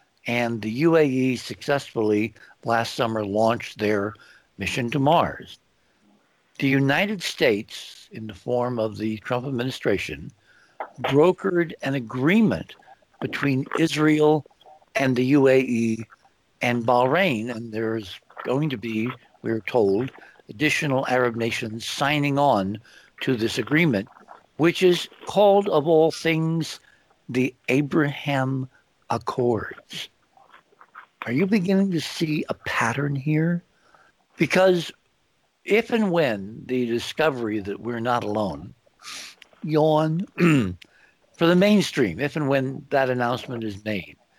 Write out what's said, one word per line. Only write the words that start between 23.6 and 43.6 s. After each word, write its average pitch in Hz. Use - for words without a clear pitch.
which 170
is 180
called, 202
of 147
all 160
things, 160
the 127
Abraham 135
Accords. -
Are 117
you 147
beginning 196
to 160
see 151
a -
pattern 139
here? 156
Because 180
if 226
and 220
when 113
the 123
discovery 117
that 98
we're 117
not 120
alone, 104
yawn, 156
<clears throat> 131
for 170
the 175
mainstream, 175
if 143
and 151
when 135
that 135
announcement 123